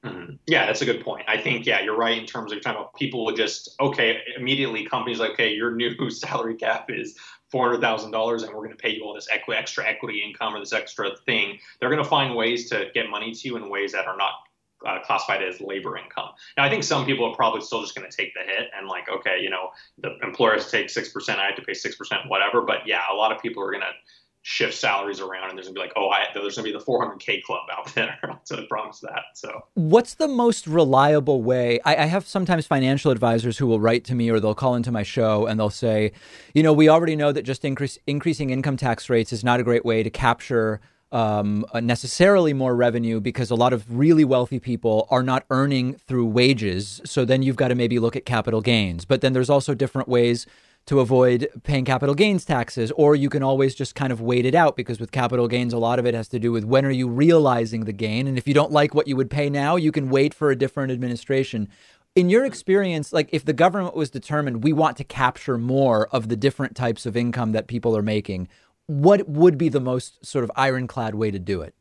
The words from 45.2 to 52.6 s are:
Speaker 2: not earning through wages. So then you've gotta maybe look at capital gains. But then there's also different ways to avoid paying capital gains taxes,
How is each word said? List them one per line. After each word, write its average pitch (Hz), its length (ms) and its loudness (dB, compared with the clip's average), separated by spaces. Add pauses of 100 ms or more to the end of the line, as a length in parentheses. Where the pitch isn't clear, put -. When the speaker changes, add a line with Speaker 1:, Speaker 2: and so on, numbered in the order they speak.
Speaker 2:
not 131 260 0
earning 131 440 2 (120)
through 123 200 0
wages. 107 800 0
So 131 200 -2
then 131 180 2
you've 131 140 0
gotta 123 180 0
maybe 120 240 0
look 117 160 0
at 135 100 -8
capital 110 360 -2
gains. 101 440 0
But 131 180 0
then 135 100 2
there's 127 180 0
also 143 240 2
different 127 320 -2
ways 120 400 2 (380)
to 139 160 4
avoid 127 480 4 (160)
paying 139 200 0
capital 135 300 0
gains 196 300 2
taxes, 120 480 -2